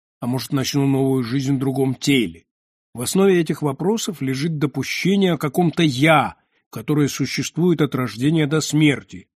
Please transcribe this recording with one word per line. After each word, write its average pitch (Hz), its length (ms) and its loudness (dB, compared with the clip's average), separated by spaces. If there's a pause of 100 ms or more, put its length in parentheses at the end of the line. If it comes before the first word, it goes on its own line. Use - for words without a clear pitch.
(200)
а - 60 -8
может, 120 260 -4
начну 139 340 0
новую 135 360 2
жизнь 131 340 -2
в - 20 0
другом 135 360 0
теле?» 117 520 0 (460)
В 117 100 -10
основе 185 380 2
этих 156 220 -4
вопросов 165 580 -2
лежит 139 380 -4
допущение 170 760 0
о 143 40 -4
каком-то 165 460 0
«я», 139 520 2 (340)
которое 143 380 -2
существует 151 720 -2
от 139 140 0
рождения 127 520 0
до 156 140 0
смерти. 147 680 0 (100)